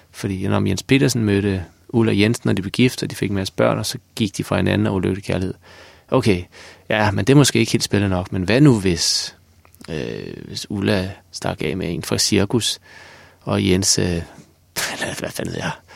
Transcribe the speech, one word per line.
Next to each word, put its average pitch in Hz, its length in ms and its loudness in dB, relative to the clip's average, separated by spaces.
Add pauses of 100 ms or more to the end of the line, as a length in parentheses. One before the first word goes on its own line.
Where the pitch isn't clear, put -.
(100)
Fordi 98 380 -4
når 101 180 2
Jens 95 160 -2
Petersen 131 420 2
mødte 98 400 2 (240)
Ulla 110 300 2
Jensen, 113 320 2
og 107 60 2
de 95 60 -2
blev 98 100 -6
gift, - 300 2
og - 80 -6
de - 60 -10
fik 104 140 -4
en 101 60 -2
masse 95 200 -4
børn, 117 220 2
og 110 80 -6
så - 120 -8 (180)
gik - 200 -2
de - 80 -4
fra 98 120 -2
hinanden 98 300 2
og 107 80 -2
ulykkelig 95 300 -2
kærlighed. 92 300 -4 (560)
Okay, 107 320 2 (460)
ja, 107 220 2
men 101 140 -2
det 131 80 4
er 139 40 8
måske 131 220 4
ikke 113 140 0
helt 117 120 0
spændende 101 320 0
nok, 90 160 -4
men 95 100 -2
hvad 104 180 2
nu 135 200 6
hvis? - 560 -2 (540)
Øh, 55 440 -8 (140)
hvis - 220 -10
Ulla 98 400 0 (220)
stak - 280 -6
af - 160 -4
med 82 180 -4
en - 80 -6
fra 110 160 -4
cirkus, - 600 0 (640)
og 101 260 0
Jens, 95 300 2
øh, 101 80 0
<laughs> - 840 -8
eller - 260 -6
hvad - 120 -8
fanden - 220 -6
ved 82 60 -6
jeg, 160 120 -6 (240)